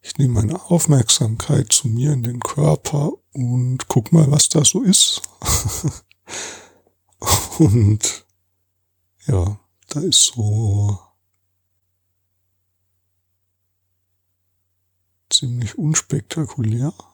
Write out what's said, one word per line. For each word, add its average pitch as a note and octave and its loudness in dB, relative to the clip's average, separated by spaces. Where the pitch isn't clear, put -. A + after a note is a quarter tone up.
Ich - -14
nehme C3 2
meine G#2+ 0
Aufmerksamkeit C3+ 2
zu - 0
mir B2 0
in C3 -2
den A#2+ -6
Körper D3 0
und B2+ -2
guck - 0
mal, D#3+ 6
was D3 2
da D3 2
so - 0
ist. - 2
<laughs> - -4
Und G#2+ 2
ja, F#2+ -2
da C#3+ -6
ist - 0
so G#2 0
ziemlich A#2+ -4
unspektakulär. C#3 -4